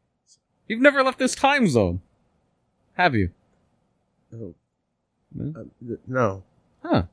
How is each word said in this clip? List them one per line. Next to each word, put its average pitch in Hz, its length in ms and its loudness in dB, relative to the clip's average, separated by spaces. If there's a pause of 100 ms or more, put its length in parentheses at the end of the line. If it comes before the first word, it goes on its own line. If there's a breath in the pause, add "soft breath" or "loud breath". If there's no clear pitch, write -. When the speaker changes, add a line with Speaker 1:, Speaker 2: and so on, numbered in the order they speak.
(680)
Speaker 1:
You've 226 140 -4
never 277 220 6
left 262 160 -2
this 254 160 0
time 269 320 2
zone, 95 340 2 (920)
have 180 220 2
you? 95 160 0 (1000)
Speaker 2:
No. 113 240 -16 (800)
Speaker 1:
No? 147 240 -10
Speaker 2:
Uh, - 40 -18 (220)
th-, 117 220 -10
no. 113 360 -4 (380)
Speaker 1:
Huh. 302 320 -2